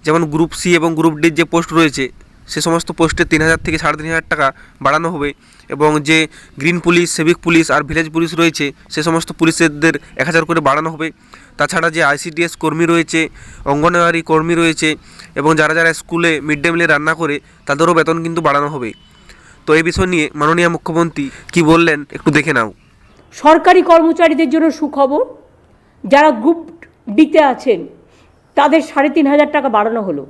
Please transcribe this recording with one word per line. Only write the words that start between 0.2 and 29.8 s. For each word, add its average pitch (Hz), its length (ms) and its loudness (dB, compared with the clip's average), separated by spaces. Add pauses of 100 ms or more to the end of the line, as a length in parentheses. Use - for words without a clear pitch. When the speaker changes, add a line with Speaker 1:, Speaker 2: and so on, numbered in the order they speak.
Speaker 1:
গ্রুপ 156 280 0
সি 180 180 -2
এবং 165 200 0
গ্রুপ 160 240 2
ডির 165 160 0
যে 165 140 0
পোস্ট 170 260 -2
রয়েছে 143 280 0 (460)
সে 156 140 -6
সমস্ত 165 220 -2 (100)
পোস্টে 160 320 0
তিন 156 140 2
হাজার 160 200 2
থেকে 156 180 -4
সাড়ে 156 160 -2
তিন 151 140 -10
হাজার 160 200 -4
টাকা 151 140 0 (380)
বাড়ানো 156 300 0
হবে 143 160 -4 (440)
এবং 147 160 2 (180)
যে 160 100 4 (420)
গ্রিন 170 240 -2
পুলিশ, 175 220 2 (100)
সিভিক 165 280 0
পুলিশ 165 300 2
আর 147 140 0
ভিলেজ 160 260 -4
পুলিশ 165 160 -2 (100)
রয়েছে 165 260 0 (260)
সে - 160 -4
সমস্ত 165 200 -2 (100)
পুলিশদের 160 560 0 (260)
এক 131 100 0
হাজার 160 180 0
করে 165 200 0
বাড়ানো 151 260 -2
হবে। 160 140 -8 (500)
তাছাড়া 165 380 -2
যে 165 40 -2 (100)
আইসিডিএস 160 420 -4 (100)
কর্মী 160 300 -2
রয়েছে, 165 280 0 (520)
অঙ্গনওয়াড়ি 170 480 2 (100)
কর্মী 160 300 2
রয়েছে 160 280 0 (520)
এবং 147 100 2 (100)
যারা 156 180 2
যারা 165 120 2 (100)
স্কুলে 170 320 -2 (140)
মিড 151 160 -2
ডে 170 100 -2
মিলে 170 200 0
রান্না 151 280 0
করে 147 160 -2 (320)
তাদেরও 160 300 0
বেতন 160 260 0
কিন্তু 165 220 -4
বাড়ানো 143 280 0
হবে। 123 160 -8 (760)
তো - 120 -4
এই 165 100 0
বিষয় 185 240 -2
নিয়ে 156 140 0 (140)
মাননীয় 165 340 2
মুখ্যমন্ত্রী 160 500 -4 (280)
কি 175 80 2 (100)
বললেন 165 280 4 (180)
একটু - 200 -2
দেখে 151 220 0
নাও। 113 100 0 (680)
Speaker 2:
সরকারি 330 460 4 (100)
কর্মচারীদের 330 640 4
জন্য 320 120 2 (120)
সুখবর, 277 440 -2 (840)
যারা 285 260 4 (120)
গ্রুপ 330 180 0 (560)
ডিতে 302 240 4 (120)
আছেন 214 280 -2 (760)
তাদের 294 240 4 (100)
সাড়ে 294 260 0
তিন 311 160 4
হাজার 294 240 2
টাকা 269 200 -2
বাড়ানো 220 320 0